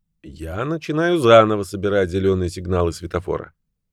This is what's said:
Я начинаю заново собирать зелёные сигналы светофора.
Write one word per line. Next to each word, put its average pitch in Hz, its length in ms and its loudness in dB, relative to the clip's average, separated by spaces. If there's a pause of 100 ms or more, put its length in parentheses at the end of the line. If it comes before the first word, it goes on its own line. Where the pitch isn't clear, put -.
(220)
Я 80 420 -10
начинаю 160 540 -2
заново 110 460 6
собирать 98 460 -2
зелёные 92 400 0
сигналы 90 420 -2
светофора. 85 600 -8 (400)